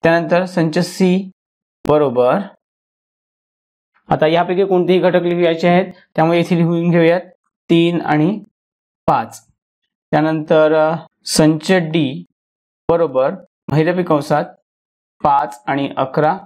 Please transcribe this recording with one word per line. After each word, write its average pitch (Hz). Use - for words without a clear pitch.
त्यानंतर 170
संच 165
सी 185
बरोबर, 139
आता 156
यापैकी 175
कोणतेही 180
घटक 175
लिहायचे 175
आहेत, 180
त्यामुळे 165
इथे 170
लिहून 170
घेऊयात 170
तीन 170
आणि 151
पाच. 117
त्यानंतर, 156
अ, 156
संच 156
डी 160
बरोबर 147
महिरपी 170
कंसात 151
पाच 143
आणि 139
अकरा. 156